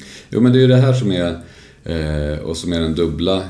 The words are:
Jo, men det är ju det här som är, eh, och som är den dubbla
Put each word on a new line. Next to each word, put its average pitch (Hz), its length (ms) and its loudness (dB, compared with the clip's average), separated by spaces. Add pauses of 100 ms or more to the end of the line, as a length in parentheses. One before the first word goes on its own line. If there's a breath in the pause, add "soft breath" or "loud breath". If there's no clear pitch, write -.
(300 loud breath)
Jo, 110 120 0
men 123 120 6
det 127 60 4
är - 20 6
ju 131 60 6
det 127 100 6
här 131 160 4
som 104 180 -2
är, 87 260 -2 (460 loud breath)
eh, 76 560 -4
och - 180 -8
som 82 160 -6
är 85 60 -2
den 80 160 -2
dubbla 85 540 -2